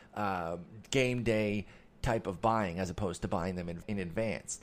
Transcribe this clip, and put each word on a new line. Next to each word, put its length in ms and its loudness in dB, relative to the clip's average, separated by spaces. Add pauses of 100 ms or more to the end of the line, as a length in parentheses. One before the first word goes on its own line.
(140)
uh, 420 -2 (340)
game 320 4
day 440 2 (360)
type 240 2
of 160 -4
buying 360 4
as 120 0
opposed 320 -2
to 60 -2
buying 260 0
them 140 -4
in, 200 -6
in 100 -2
advance. 640 -4